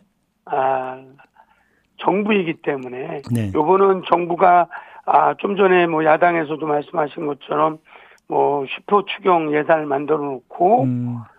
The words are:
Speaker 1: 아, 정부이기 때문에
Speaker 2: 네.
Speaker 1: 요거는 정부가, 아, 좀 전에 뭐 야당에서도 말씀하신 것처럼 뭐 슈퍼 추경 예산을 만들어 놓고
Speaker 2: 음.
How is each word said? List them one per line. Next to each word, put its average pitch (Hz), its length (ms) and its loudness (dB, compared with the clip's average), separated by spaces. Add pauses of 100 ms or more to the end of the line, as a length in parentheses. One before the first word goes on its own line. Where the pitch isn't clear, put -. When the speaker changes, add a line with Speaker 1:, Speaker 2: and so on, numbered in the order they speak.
(460)
Speaker 1:
아, 131 560 -4 (960)
정부이기 190 640 0
때문에 131 680 -8
Speaker 2:
네. 113 240 -2
Speaker 1:
요거는 190 560 2
정부가, 175 580 2 (380)
아, 147 280 4
좀 196 240 -4
전에 185 300 4
뭐 160 180 0
야당에서도 160 600 0
말씀하신 147 640 -4
것처럼 151 520 -4 (480)
뭐 139 400 0
슈퍼 - 380 -2
추경 165 480 0
예산을 151 320 2
만들어 147 320 -2
놓고 143 640 0
Speaker 2:
음. 123 340 -4 (220)